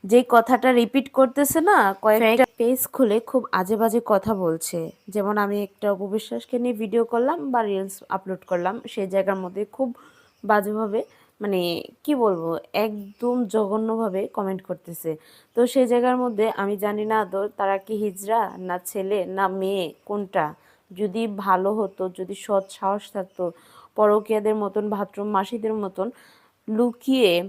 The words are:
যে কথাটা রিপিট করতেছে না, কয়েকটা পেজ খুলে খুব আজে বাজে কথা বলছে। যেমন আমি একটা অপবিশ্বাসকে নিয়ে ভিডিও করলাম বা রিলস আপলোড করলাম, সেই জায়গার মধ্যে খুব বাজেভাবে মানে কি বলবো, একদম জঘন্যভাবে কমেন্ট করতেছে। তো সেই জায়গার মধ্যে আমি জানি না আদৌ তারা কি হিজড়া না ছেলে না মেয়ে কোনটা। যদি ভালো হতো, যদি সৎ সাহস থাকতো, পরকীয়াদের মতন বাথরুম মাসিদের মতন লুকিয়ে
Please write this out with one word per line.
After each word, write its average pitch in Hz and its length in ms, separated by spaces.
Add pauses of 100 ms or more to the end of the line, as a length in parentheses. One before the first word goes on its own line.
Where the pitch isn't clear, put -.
যে 208 160 (100)
কথাটা 240 420
রিপিট 240 360 (100)
করতেছে 277 440
না, 381 160 (240)
কয়েকটা 226 440 (120)
পেজ 247 220 (140)
খুলে 220 240 (140)
খুব 254 100 (100)
আজে 185 300
বাজে 226 240
কথা 214 280
বলছে। 170 460 (340)
যেমন 208 240
আমি 202 200 (100)
একটা - 240
অপবিশ্বাসকে 208 680
নিয়ে 240 220
ভিডিও 220 240
করলাম 247 320 (140)
বা 247 100
রিলস 196 340 (140)
আপলোড 190 400
করলাম, 185 260 (180)
সেই 196 140
জায়গার 190 360
মধ্যে 190 200 (120)
খুব 262 140 (540)
বাজেভাবে 208 560 (420)
মানে 202 180 (440)
কি 294 120
বলবো, 185 340 (240)
একদম 214 640 (180)
জঘন্যভাবে 220 760
কমেন্ট 190 340
করতেছে। 170 500 (440)
তো - 40 (140)
সেই 254 140
জায়গার 247 300
মধ্যে 226 280 (160)
আমি 202 160
জানি 208 280
না 220 160
আদৌ 190 220 (140)
তারা 196 200
কি 190 160 (100)
হিজড়া 202 380 (160)
না 185 180 (140)
ছেলে 196 300 (180)
না 196 100
মেয়ে 190 380 (200)
কোনটা। 196 400 (460)
যদি 196 360
ভালো 196 420 (100)
হতো, 190 240 (160)
যদি 190 160 (100)
সৎ 196 200 (120)
সাহস 202 340
থাকতো, 190 320 (520)
পরকীয়াদের 214 600
মতন 208 340
বাথরুম 202 380
মাসিদের 208 460
মতন 196 340 (600)
লুকিয়ে 233 640 (180)